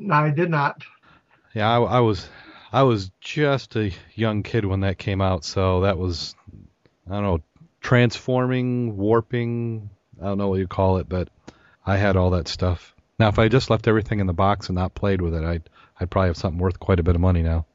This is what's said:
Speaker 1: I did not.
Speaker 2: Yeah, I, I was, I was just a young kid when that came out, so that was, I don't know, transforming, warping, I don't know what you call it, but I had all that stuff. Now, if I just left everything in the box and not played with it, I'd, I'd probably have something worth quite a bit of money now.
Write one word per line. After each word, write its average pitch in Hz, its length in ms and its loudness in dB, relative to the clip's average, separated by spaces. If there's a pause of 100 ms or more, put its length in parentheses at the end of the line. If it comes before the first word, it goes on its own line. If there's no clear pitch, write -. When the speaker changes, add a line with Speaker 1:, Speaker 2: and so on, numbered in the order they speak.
(120)
Speaker 1:
I 151 180 2
did 165 220 0
not. 147 320 -2 (720)
Speaker 2:
Yeah, 107 160 0
I, 120 120 4
I 117 200 2
was, 107 260 0 (440)
I 127 120 2
was 101 260 0 (120)
just 143 540 -4
a 107 160 -2 (220)
young 107 300 -2
kid 110 220 -2
when 95 160 -2
that 95 160 -2
came 98 240 -2
out, 92 240 0
so 92 360 0
that 95 160 0
was, 87 380 -6 (720)
I 92 60 -10
don't 104 100 -4
know, 90 160 0 (420)
transforming, 123 1160 0
warping, 117 920 -2 (320)
I 90 40 -8
don't 98 120 -2
know 101 100 -2
what 95 120 0
you 92 80 -2
call 95 300 2
it, 85 120 -6
but 90 200 -4 (560)
I 98 120 2
had 98 200 2
all 90 140 4
that 85 160 0
stuff. - 480 -4 (240)
Now, 110 100 4
if 107 100 2
I 113 80 6
just 127 220 2
left 110 180 0
everything 107 320 2
in 95 80 -2
the 90 60 -2
box 98 360 0
and 92 60 -4
not 90 200 -4
played 98 260 0
with 82 120 -2
it, 82 100 -2
I'd, 82 260 -4 (300)
I'd 90 100 -4
probably 95 200 2
have 82 80 -2
something 87 220 -4
worth 90 200 0
quite 92 200 2
a 82 40 2
bit 87 120 4
of 82 60 2
money 90 220 4
now. 82 320 0